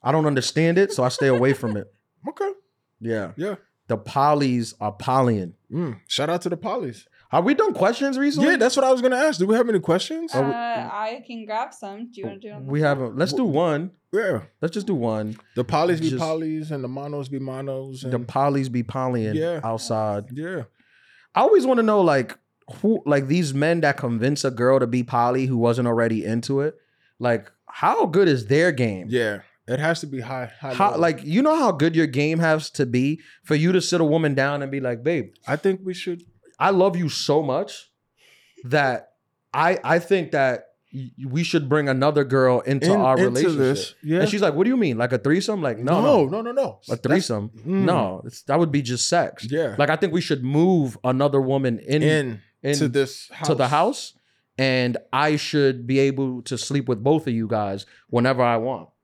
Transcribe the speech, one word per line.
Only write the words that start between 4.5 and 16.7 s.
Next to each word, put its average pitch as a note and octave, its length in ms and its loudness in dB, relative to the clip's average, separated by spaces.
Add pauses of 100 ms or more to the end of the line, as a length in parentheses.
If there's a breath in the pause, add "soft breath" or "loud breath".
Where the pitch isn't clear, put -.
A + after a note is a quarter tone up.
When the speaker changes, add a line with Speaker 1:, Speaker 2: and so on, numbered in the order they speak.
Speaker 1:
are G#2 100 -4
polying. A2+ 640 0 (180)
Speaker 2:
Mm. C3 360 -6
Shout D3 220 -4
out F3 120 -2
to F3 80 -6
the F3 80 -4
polys. F#3 480 -8 (240 soft breath)
Speaker 1:
Have E3+ 160 2
we C4+ 80 4
done G#4 200 2
questions B3 440 0
recently? C#4 340 2
Speaker 2:
Yeah, D#4+ 60 2
that's B3 180 2
what C4+ 80 4
I C4 80 4
was B3+ 100 2
gonna B3+ 140 2
ask. C4+ 240 0
Do F#3+ 80 2
we A3 80 4
have A#3 140 2
any G#3 100 2
questions? D#4+ 560 -2
Speaker 3:
Uh, C3 40 2
Speaker 1:
Oh, C3+ 80 2
we, - 60 -2
Speaker 3:
I A#3 720 -6
can A3+ 200 -14
grab A3 280 -6
some. G#3+ 380 -14
Do - 80 -20
you A#2 80 -10
wanna F#2+ 120 -12
do G#2+ 100 -18
it - 20 -16
on C3 140 -14
the C3+ 60 -6
Speaker 1:
we D3 80 0
Speaker 3:
spot? D3+ 80 2 (100)
Speaker 1:
haven't. B2+ 200 -6
Let's F3 160 0
do C4 120 0
one. D#3+ 460 -2 (200)
Speaker 2:
Yeah. F#3 300 -2 (200)
Speaker 1:
Let's E3 120 -4
just G3+ 140 -6
do G3 80 0
one. A2 420 -4 (180)
Speaker 2:
The B2 80 -2
polys D#3+ 380 0
be D#3+ 80 0
Speaker 1:
Just B2+ 120 -4
Speaker 2:
polys D#3+ 500 -6